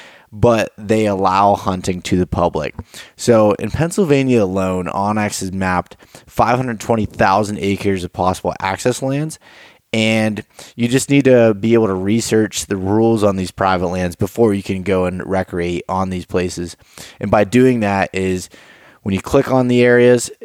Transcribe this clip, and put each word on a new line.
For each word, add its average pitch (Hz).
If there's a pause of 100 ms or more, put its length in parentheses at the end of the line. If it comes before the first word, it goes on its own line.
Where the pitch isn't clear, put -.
(300)
but 110
they 107
allow 98
hunting 92
to 92
the 90
public. 82 (420)
So 110
in -
Pennsylvania 139
alone, 92
onX 104
has 95
mapped 92 (300)
five 120
hundred 123
twenty 110
thousand 104
acres 98
of 90
possible 92
access 95
lands. 143 (520)
And 110 (320)
you 117
just 131
need 139
to 120
be 110
able 113
to 98
research 107
the 101
rules 107
on 98
these 92
private 92
lands 90
before 107
you 101
can 95
go 92
and 90
recreate 90
on 92
these 90
places. 90 (420)
And 107
by 104
doing 123
that 98
is 92 (540)
when 98
you 92
click -
on 127
the 123
areas, 123 (140)